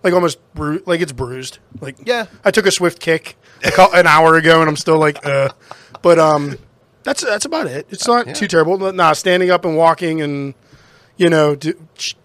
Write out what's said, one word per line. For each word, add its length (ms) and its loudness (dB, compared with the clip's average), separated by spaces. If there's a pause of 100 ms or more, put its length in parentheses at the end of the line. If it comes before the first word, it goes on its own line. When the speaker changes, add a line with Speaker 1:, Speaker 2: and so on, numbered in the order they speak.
Speaker 1:
like, 100 0
almost 260 0 (140)
bru-, 320 -6
like, 160 -2
it's 100 -6
bruised. 460 -12 (240)
Like, 240 -16
Speaker 2:
Yeah. 220 -4 (180)
Speaker 1:
I 60 0
took 140 2
a 60 2
swift 300 -2
kick 340 -4 (260)
a 100 -4
cou-, 220 4
an 140 6
hour 280 6
ago, 260 4
and 80 2
I'm 80 -4
still 200 0
like, 280 0
uh. 240 -2 (520)
But, 160 4
um, 400 0 (460)
that's, 180 -6
that's 220 -4
about 240 -6
it. 220 -10
It's 180 -12
not 200 0
Speaker 2:
Yeah. 60 -12
Speaker 1:
too 140 -6
terrible. 300 0
But, 180 -6
nah, 160 2
standing 400 0
up 140 0
and 100 -2
walking 460 0
and, 320 -6 (640)
you 120 2
know, 260 2
do, 180 -6 (240)
sh-, 160 -10 (120)